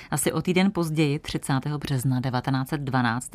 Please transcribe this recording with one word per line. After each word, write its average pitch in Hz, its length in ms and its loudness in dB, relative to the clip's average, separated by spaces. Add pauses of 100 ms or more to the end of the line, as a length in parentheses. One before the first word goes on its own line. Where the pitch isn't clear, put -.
(100)
Asi - 220 0
o 160 100 0
týden 185 300 4
později, 156 460 2
třicátého 147 600 -2
března 131 420 0
devatenáct 131 480 -2
set 151 120 -2
dvanáct, 127 540 0